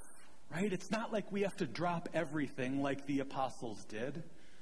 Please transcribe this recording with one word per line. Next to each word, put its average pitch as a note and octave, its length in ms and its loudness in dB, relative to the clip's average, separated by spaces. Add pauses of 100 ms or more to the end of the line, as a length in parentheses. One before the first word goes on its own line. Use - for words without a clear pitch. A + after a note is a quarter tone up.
(500)
right? F#3 240 2
It's - 180 -2
not A3+ 220 2
like G3+ 180 0
we G3+ 120 4
have F#3+ 140 2
to E3 100 2
drop E3+ 460 2
everything C#3 680 2
like C#3 240 2
the C#3 140 4
apostles B2 640 -2
did. C#3 380 -4 (380)